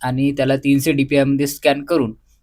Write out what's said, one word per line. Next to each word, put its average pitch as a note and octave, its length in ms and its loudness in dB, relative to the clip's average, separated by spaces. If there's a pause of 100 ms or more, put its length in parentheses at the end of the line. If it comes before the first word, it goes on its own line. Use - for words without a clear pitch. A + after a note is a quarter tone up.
आणि C3 300 -2
त्याला C3+ 240 0
तीनशे C#3 360 0
डीपीआयमध्ये C#3 540 0
स्कॅन C#3+ 380 0
करून C#3 300 -2 (280)